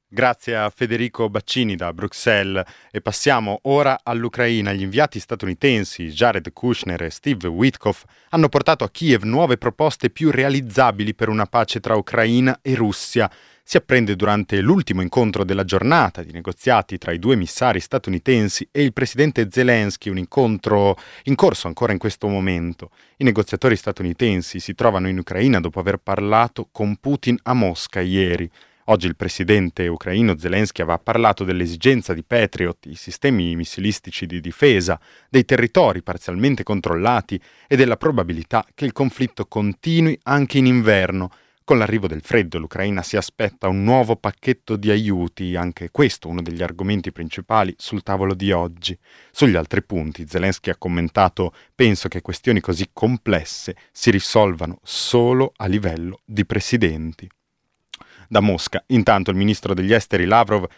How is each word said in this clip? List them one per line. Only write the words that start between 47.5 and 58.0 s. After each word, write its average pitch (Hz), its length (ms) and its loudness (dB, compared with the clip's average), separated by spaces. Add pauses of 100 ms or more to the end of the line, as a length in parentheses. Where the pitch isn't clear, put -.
sul - 260 -8
tavolo 98 300 -2
di 98 180 -2
oggi. 87 480 -4 (320)
Sugli 117 240 4
altri 85 260 -2
punti 78 460 -6
Zelensky 92 440 -2
ha - 40 -6
commentato: 87 800 0 (200)
"Penso 107 360 2
che - 120 -8
questioni 104 380 -2
così 90 320 -2
complesse 104 840 -2 (160)
si - 180 4
risolvano 92 720 0
solo 127 720 2
a 101 120 -6
livello 92 580 -2
di 104 200 -2
presidenti." 82 840 -2 (1000)